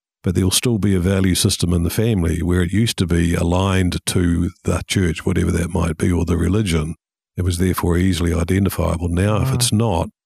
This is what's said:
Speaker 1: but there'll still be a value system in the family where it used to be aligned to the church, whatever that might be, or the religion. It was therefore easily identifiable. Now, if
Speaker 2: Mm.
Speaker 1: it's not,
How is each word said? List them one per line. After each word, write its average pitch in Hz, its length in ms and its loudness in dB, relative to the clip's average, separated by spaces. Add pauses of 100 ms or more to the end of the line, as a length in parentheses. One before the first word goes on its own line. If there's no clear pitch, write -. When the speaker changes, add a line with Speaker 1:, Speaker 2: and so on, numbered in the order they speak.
(220)
Speaker 1:
but 90 140 -2
there'll 95 160 2
still 120 260 0
be 98 160 0
a 92 60 2
value 95 360 2
system 87 380 0
in 85 80 2
the 85 80 -2
family 85 540 0
where 87 180 2
it 90 100 -2
used 113 280 0
to 90 80 0
be 85 260 2
aligned 90 720 0
to 87 460 0 (120)
the 85 240 -2
church, 87 380 -2
whatever 87 260 0
that 85 220 -2
might 82 240 -2
be, 92 140 2
or 85 120 0
the 85 140 0
religion. 87 560 0 (420)
It 92 60 -4
was 87 160 0
therefore 87 400 0
easily 87 340 0
identifiable. 85 800 0
Now, 101 320 2
if 131 80 0
Speaker 2:
Mm. 131 60 0
Speaker 1:
it's 123 180 -2
not, 104 360 0 (160)